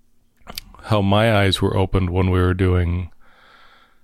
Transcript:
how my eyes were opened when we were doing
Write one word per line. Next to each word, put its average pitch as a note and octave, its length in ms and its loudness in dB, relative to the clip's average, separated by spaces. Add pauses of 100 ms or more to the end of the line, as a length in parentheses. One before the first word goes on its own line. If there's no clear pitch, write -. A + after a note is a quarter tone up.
(840)
how G#2+ 180 0
my G#2 340 2
eyes G2 240 2
were - 160 -2
opened F#2 360 0
when F#2 180 0
we F#2 100 2
were F2+ 140 2
doing F2+ 560 0 (960)